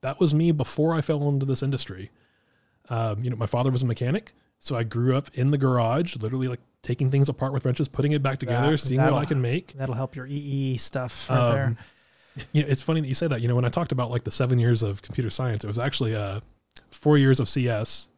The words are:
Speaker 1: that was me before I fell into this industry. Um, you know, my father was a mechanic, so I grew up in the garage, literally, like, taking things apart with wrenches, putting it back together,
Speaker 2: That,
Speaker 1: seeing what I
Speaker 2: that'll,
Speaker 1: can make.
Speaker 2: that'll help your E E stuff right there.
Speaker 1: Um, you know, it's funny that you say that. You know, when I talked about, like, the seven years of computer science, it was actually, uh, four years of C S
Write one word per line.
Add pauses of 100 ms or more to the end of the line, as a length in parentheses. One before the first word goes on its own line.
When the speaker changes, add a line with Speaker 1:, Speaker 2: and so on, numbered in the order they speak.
Speaker 1:
that
was
me
before
I
fell
into
this
industry. (800)
Um,
you
know,
my
father
was
a
mechanic, (240)
so
I
grew
up
in
the
garage,
literally,
like, (200)
taking
things
apart
with
wrenches,
putting
it
back
together,
Speaker 2:
That,
Speaker 1:
seeing
what
I
Speaker 2:
that'll,
Speaker 1:
can
make.
Speaker 2:
that'll
help
your
E
E
stuff
right
there.
Speaker 1:
Um, (760)
you
know,
it's
funny
that
you
say
that.
You
know,
when
I
talked
about,
like,
the
seven
years
of
computer
science,
it
was
actually,
uh, (500)
four
years
of
C
S